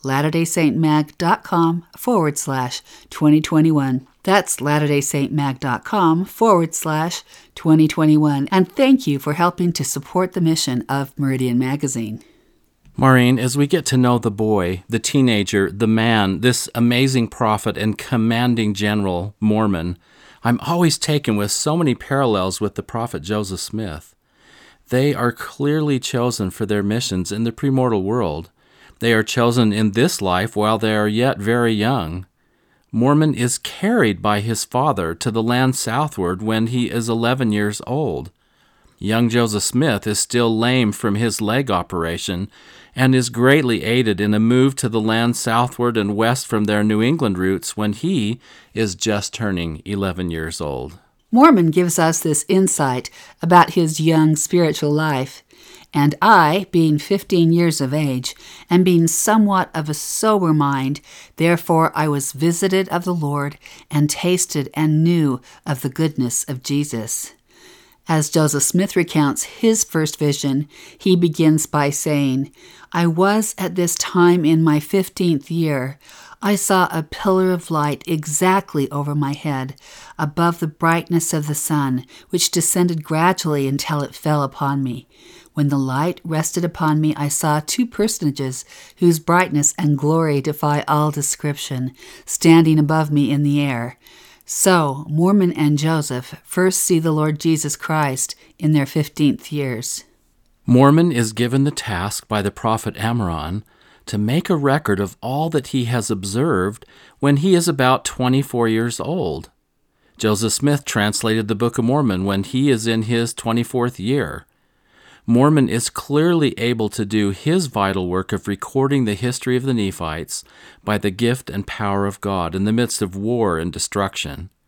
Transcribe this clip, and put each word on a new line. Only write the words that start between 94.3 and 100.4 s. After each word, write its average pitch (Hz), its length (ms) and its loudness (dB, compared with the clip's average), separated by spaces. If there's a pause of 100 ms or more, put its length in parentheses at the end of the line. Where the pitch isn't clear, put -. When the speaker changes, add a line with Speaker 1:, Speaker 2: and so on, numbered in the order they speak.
Speaker 1:
So, 156 560 2
Mormon 175 440 2
and 147 260 2
Joseph 147 560 -2 (100)
first 185 380 0
see 175 160 2
the 160 140 2
Lord 151 280 0
Jesus 151 360 0
Christ 147 580 -2 (240)
in 156 140 0
their 143 160 2
fifteenth - 640 -2
years. 131 540 -6 (600)